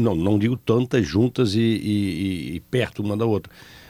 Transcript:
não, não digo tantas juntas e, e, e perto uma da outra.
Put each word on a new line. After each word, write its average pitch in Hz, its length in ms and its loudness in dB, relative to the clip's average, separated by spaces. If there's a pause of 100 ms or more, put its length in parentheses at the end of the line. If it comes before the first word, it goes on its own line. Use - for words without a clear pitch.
não, 113 140 4
não 98 240 2
digo 117 180 0
tantas 123 480 0
juntas 107 520 0
e, - 20 2
e, 95 1000 -2
e 82 40 -8
perto 117 420 -4
uma 101 140 -2
da 113 100 0
outra. 104 260 -2 (380)